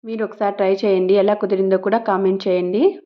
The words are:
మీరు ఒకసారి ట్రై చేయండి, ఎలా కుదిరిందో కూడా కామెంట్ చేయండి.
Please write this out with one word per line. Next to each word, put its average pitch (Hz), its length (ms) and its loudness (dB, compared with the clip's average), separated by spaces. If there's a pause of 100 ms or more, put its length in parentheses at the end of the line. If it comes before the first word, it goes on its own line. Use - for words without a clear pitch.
మీరు 220 220 -8
ఒకసారి 202 320 -4
ట్రై 196 180 2
చేయండి, 190 400 2
ఎలా 202 260 4
కుదిరిందో 190 420 0
కూడా 214 200 0
కామెంట్ 190 400 0
చేయండి. 185 400 0 (220)